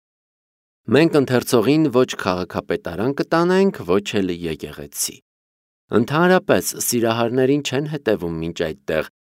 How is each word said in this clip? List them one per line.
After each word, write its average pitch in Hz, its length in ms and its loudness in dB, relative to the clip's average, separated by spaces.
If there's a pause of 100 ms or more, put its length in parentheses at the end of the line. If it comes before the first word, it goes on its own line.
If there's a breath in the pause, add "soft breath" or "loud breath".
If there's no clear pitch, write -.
(920)
Մենք 156 300 6
ընթերցողին 123 680 2
ոչ 123 240 2
քաղաքապետարան 90 1040 -4
կտանենք, 185 580 2 (140)
ոչ 202 240 2
էլ 95 240 0
եկեղեցի։ 76 800 -8 (760)
Ընդհանրապես, 147 760 2 (200)
սիրահարներին 120 800 0
չեն 151 280 -4
հետևում 85 500 -4
մինչ 85 160 -8 (100)
այդտեղ, 78 460 -6 (200)